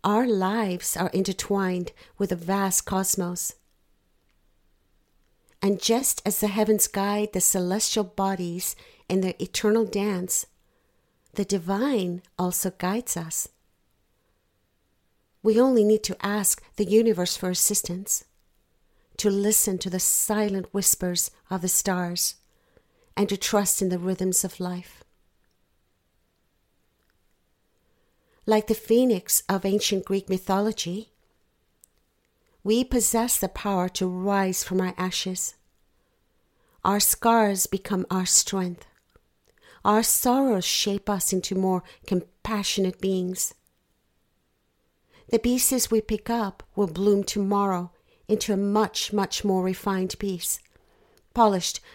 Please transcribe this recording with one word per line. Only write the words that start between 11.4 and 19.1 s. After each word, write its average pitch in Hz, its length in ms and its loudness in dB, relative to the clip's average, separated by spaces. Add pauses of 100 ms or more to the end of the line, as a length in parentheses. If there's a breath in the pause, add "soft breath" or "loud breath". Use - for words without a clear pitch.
divine 190 760 -2 (160)
also 180 320 -2
guides 208 440 -4
us. 160 340 -8 (1900)
We 220 180 6
only 254 220 6
need 214 220 4
to - 200 -6
ask 202 360 0 (140 soft breath)
the 208 100 0
universe 208 520 4
for 185 140 -4
assistance, - 760 -2 (920)